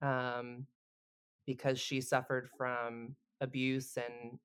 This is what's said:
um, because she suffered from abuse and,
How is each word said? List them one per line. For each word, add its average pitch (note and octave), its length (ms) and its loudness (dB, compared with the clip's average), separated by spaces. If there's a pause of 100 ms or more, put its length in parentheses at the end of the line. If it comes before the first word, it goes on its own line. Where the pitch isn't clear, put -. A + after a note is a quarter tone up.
um, B2 640 0 (800)
because C3 320 2
she C3 220 0
suffered B2+ 560 2
from A#2+ 580 -2 (260)
abuse C3 560 0
and, A#2+ 480 -6